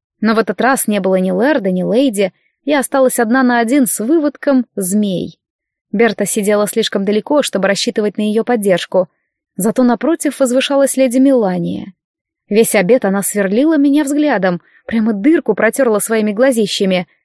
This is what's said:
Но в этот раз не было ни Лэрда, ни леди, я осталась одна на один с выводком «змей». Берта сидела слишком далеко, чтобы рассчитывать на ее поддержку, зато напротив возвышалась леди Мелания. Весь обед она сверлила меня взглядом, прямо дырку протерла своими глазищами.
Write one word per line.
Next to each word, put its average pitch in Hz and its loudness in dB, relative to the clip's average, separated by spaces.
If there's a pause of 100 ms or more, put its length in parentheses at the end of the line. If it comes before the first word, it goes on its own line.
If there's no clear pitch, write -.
(200)
Но 214 0
в 214 -2
этот 214 -2
раз 220 0
не 208 0
было 190 0
ни 185 0
Лэрда, 202 0
ни 180 -2
леди, 202 0 (320)
я 285 0
осталась 262 0
одна 240 2
на 247 2
один 233 2
с - -4
выводком 285 0
«змей». 196 -4 (500)
Берта 208 0
сидела 208 0
слишком 208 -4
далеко, 214 0
чтобы 190 -4
рассчитывать 202 -2
на 214 -4
ее 214 -2
поддержку, 196 0 (480)
зато 220 0
напротив 262 0
возвышалась 269 0
леди 262 2
Мелания. 196 0 (540)
Весь 220 2
обед 214 2
она 196 -2
сверлила 208 0
меня 285 2
взглядом, 254 0 (260)
прямо 226 0
дырку 220 0
протерла 220 0
своими 214 -2
глазищами. 202 0 (160)